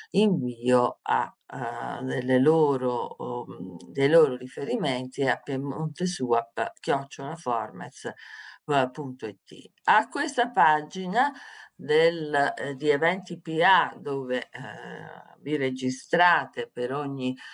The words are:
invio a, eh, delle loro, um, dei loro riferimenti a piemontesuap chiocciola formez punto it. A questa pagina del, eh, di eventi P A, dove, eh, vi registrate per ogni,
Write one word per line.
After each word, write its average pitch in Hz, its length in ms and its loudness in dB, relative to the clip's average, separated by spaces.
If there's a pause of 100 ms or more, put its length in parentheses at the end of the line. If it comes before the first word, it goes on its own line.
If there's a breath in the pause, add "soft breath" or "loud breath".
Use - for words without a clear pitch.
(100)
invio 123 920 2
a, 123 280 -2 (160)
eh, 120 580 -8
delle 131 340 2
loro, 131 800 2
um, 117 580 -10 (140)
dei 139 180 2
loro 151 280 6
riferimenti 135 880 -4
a 123 160 0
piemontesuap 139 1400 -4
chiocciola 139 560 -4
formez 120 760 -8 (840 loud breath)
punto 127 340 -10
it. - 460 -16 (120)
A - 240 4
questa 254 420 -2
pagina 180 840 2 (420 loud breath)
del, 156 580 2 (240)
eh, 139 200 -6
di 147 120 -2
eventi 170 520 0
P 160 240 -6
A, 175 340 4
dove, 127 440 -4
eh, 110 960 -16
vi 147 160 -4
registrate 131 1160 0
per 123 200 -4
ogni, 139 420 -4 (200 loud breath)